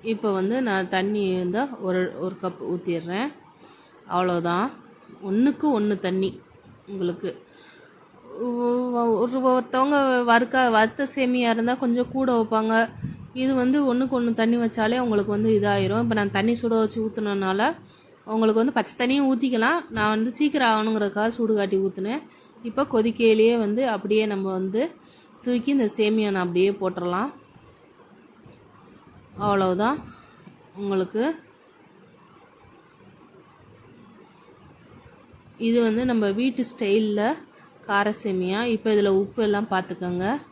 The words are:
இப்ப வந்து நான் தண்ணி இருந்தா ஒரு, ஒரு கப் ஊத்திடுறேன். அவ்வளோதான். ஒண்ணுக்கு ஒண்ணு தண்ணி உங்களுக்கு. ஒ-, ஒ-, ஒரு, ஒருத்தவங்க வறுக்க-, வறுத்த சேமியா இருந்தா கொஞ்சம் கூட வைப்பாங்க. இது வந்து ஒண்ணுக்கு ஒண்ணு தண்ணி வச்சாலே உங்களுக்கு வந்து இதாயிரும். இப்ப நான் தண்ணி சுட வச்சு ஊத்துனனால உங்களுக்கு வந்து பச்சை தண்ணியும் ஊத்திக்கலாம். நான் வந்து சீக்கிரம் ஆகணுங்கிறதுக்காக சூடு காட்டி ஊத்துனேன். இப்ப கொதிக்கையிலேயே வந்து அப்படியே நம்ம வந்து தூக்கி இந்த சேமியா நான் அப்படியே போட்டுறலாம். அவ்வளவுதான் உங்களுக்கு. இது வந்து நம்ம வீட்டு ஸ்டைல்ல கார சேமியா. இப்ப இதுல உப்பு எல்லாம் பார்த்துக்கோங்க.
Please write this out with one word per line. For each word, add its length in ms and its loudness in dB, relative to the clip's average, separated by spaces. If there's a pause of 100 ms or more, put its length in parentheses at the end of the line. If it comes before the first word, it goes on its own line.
இப்ப 280 -2
வந்து 300 0
நான் 280 -2
தண்ணி 400 0
இருந்தா 340 -2 (180)
ஒரு, 200 0 (180)
ஒரு 220 -6
கப் 240 -8
ஊத்திடுறேன். 640 -4 (800)
அவ்வளோதான். 580 0 (560)
ஒண்ணுக்கு 480 0
ஒண்ணு 280 0
தண்ணி 300 -2 (580)
உங்களுக்கு. 420 -4 (1080)
ஒ-, 160 -4 (400)
ஒ-, 240 2
ஒரு, 280 0
ஒருத்தவங்க 520 2 (260)
வறுக்க-, 460 4
வறுத்த 360 2
சேமியா 460 0
இருந்தா 240 0
கொஞ்சம் 360 0
கூட 220 0
வைப்பாங்க. 400 2 (600)
இது 220 0
வந்து 280 2
ஒண்ணுக்கு 340 0
ஒண்ணு 160 0
தண்ணி 240 2
வச்சாலே 420 0
உங்களுக்கு 320 0
வந்து 200 0
இதாயிரும். 520 2
இப்ப 100 0
நான் 240 0
தண்ணி 160 2
சுட 260 -2
வச்சு 220 -2
ஊத்துனனால 600 -2 (680)
உங்களுக்கு 340 2
வந்து 160 0
பச்சை 180 -2
தண்ணியும் 320 2
ஊத்திக்கலாம். 520 2 (100)
நான் 240 0
வந்து 200 0
சீக்கிரம் 360 2
ஆகணுங்கிறதுக்காக 580 0
சூடு 280 0
காட்டி 220 0
ஊத்துனேன். 460 -2 (380)
இப்ப 220 -4
கொதிக்கையிலேயே 760 4
வந்து 300 0
அப்படியே 380 0
நம்ம 260 -2
வந்து 300 -2 (600)
தூக்கி 300 -2
இந்த 160 2
சேமியா 440 0
நான் 160 0
அப்படியே 240 2
போட்டுறலாம். 580 -4 (2000)
அவ்வளவுதான் 600 0 (800)
உங்களுக்கு. 480 -2 (4000)
இது 240 2
வந்து 240 2
நம்ம 260 0
வீட்டு 340 -2
ஸ்டைல்ல 560 0 (600)
கார 320 0
சேமியா. 520 -2
இப்ப 280 0
இதுல 140 4 (100)
உப்பு 260 -2
எல்லாம் 280 0
பார்த்துக்கோங்க. 540 -2 (260)